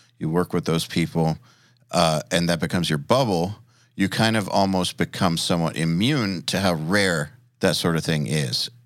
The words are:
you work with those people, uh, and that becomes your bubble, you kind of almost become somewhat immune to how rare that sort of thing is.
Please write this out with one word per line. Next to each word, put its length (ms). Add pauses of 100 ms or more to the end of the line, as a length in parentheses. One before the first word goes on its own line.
(180)
you 100
work 240
with 140
those 200
people, 520 (520)
uh, 300 (100)
and 200
that 100
becomes 300
your 80
bubble, 560 (420)
you 120
kind 280
of 120
almost 480
become 400
somewhat 400
immune 680
to 180
how 140
rare 580 (280)
that 160
sort 200
of 80
thing 220
is. 440 (160)